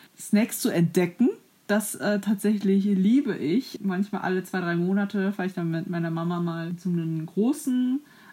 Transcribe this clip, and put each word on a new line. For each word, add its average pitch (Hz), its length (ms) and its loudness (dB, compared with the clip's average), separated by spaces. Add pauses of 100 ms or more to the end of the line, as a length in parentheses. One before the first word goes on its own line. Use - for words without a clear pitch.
(200)
Snacks - 420 0
zu 233 100 0
entdecken. 175 580 2 (400)
Das, - 260 0
äh, 208 260 -2
tatsächlich 202 640 2
liebe 208 520 4
ich. 175 460 -2
Manchmal 196 400 -2
alle 185 200 0
zwei, 185 180 -6
drei 170 140 0
Monate 196 580 0
fahre 185 160 -4
ich 190 60 -8
dann 170 160 -2
mit 165 180 -4
meiner 170 220 -2
Mama 170 300 -2
mal 165 360 -4
zu 180 120 -8
einem 165 380 -2
großen 254 760 -2 (320)